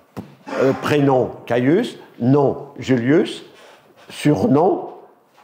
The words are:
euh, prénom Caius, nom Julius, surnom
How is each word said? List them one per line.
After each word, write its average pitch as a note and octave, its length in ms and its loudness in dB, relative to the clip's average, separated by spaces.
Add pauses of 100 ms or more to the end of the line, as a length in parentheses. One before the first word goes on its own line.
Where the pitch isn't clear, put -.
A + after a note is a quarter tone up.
(600)
euh, C3+ 100 2 (100)
prénom C#3 500 0 (140)
Caius, C3+ 520 0 (220)
nom C3 500 2 (100)
Julius, C3 640 0 (680)
surnom D3+ 840 0 (500)